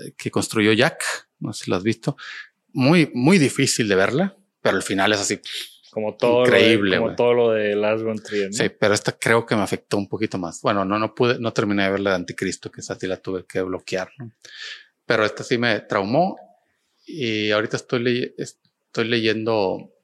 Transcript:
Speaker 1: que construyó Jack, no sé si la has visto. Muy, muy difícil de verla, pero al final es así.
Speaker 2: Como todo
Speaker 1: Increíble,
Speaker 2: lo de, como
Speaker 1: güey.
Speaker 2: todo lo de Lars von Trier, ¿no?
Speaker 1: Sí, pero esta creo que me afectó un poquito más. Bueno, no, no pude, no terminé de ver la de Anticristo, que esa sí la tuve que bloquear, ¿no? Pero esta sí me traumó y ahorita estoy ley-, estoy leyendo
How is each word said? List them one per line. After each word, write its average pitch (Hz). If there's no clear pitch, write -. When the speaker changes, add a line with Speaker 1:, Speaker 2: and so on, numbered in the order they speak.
Speaker 1:
que -
construyó 107
Jack, 120
no 117
sé -
si 120
la 104
has 90
visto. 113
Muy, 147
muy 139
difícil 127
de 101
verla, 117
pero 95
al 92
final 101
es 101
así. 101
Speaker 2:
Como 107
todo 123
Speaker 1:
Increíble, 107
Speaker 2:
lo -
de, 92
como 113
Speaker 1:
güey. -
Speaker 2:
todo 120
lo 117
de 107
Lars 107
von 110
Trier, 104
¿no? 101
Speaker 1:
Sí, 107
pero 104
esta -
creo 113
que 123
me 107
afectó -
un 98
poquito 101
más. 85
Bueno, 101
no, 104
no 107
pude, 123
no 117
terminé 101
de 95
ver 98
la 98
de 92
Anticristo, 90
que -
esa -
sí -
la 92
tuve 92
que -
bloquear, 92
¿no? 113
Pero 107
esta -
sí 127
me 117
traumó 110
y 110
ahorita 107
estoy 120
ley-, 123
estoy -
leyendo 110